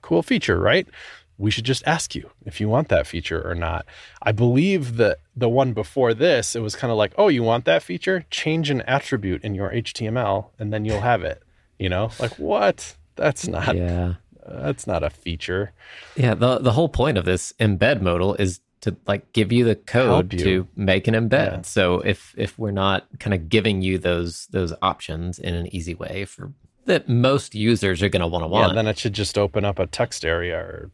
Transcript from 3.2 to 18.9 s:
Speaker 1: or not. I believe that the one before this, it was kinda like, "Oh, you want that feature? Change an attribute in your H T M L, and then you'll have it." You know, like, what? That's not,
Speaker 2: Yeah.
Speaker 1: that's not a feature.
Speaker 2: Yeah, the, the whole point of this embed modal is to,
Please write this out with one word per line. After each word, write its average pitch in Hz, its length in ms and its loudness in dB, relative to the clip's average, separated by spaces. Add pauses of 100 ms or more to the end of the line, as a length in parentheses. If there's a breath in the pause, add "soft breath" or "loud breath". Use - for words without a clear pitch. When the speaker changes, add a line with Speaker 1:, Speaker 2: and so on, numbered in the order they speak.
Speaker 1:
or 87 100 -6
not. 82 300 -4 (380 loud breath)
I 107 100 0
believe 123 680 2
that 104 200 4 (160)
the 120 140 0
one 127 240 2
before 113 420 0
this, 127 400 2
it 117 60 -2
was 107 160 -6
kinda 117 180 -2
like, 104 240 2
"Oh, 208 100 6
you 131 140 2
want 117 240 2
that 160 160 4
feature? 180 480 -4
Change 160 400 -2
an 131 120 0
attribute 113 600 -2
in 104 100 -4
your 95 180 -4
H 117 200 -6
T 113 140 -6
M 110 100 -4
L, 98 420 -2
and 104 140 -6
then 107 140 -4
you'll 107 160 -2
have 113 200 2
it." 78 200 -8 (360)
You 95 120 -2
know, 101 280 0
like, - 200 -4
what? - 580 -2 (180)
That's - 320 -2
not, 87 300 -2
Speaker 2:
Yeah. 90 380 0 (340)
Speaker 1:
that's - 380 -6
not 85 160 -2
a 76 80 -2
feature. 90 640 -6 (440 loud breath)
Speaker 2:
Yeah, 123 180 2
the, 120 260 2
the 127 120 2
whole 156 160 2
point 131 300 0
of 87 80 0
this 90 340 0
embed 107 400 2
modal 90 360 2
is 95 240 -2 (200)
to, 95 160 -4 (100)